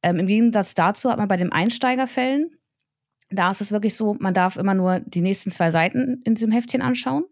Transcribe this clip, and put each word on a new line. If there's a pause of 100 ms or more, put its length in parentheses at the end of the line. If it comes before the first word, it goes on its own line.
Ähm,
im
Gegensatz
dazu
hat
man
bei
den
Einsteigerfällen, (760)
da
ist
es
wirklich
so,
man
darf
immer
nur
die
nächsten
zwei
Seiten
in
diesem
Heftchen
anschauen